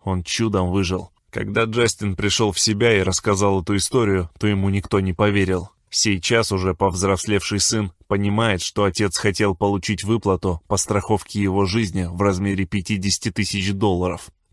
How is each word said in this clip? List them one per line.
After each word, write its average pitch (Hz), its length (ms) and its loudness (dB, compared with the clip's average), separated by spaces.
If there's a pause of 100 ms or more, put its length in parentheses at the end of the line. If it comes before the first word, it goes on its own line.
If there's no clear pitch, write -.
Он 92 200 -2
чудом 98 480 0
выжил. 92 400 -2 (200)
Когда 101 340 -2
Джастин 110 520 0
пришёл 104 360 0
в - 80 -2
себя 110 360 4
и 95 60 4
рассказал 95 600 0
эту 101 140 -2
историю, 98 640 0
то 107 80 -2
ему 98 240 0
никто 98 300 0
не 95 120 0
поверил. 95 580 0 (200)
Сейчас 107 600 0
уже 92 220 2
повзрослевший 98 880 0
сын 104 320 -2 (140)
понимает, 101 560 0
что - 220 0
отец 98 340 0
хотел 101 360 2
получить 101 500 -2
выплату 98 640 0
по 101 80 0
страховке 101 640 -2
его 98 240 2
жизни 92 440 -2
в 87 140 -4
размере 98 440 0
пятидесяти 98 640 -2
тысяч 101 420 -2
долларов. 90 580 -2 (220)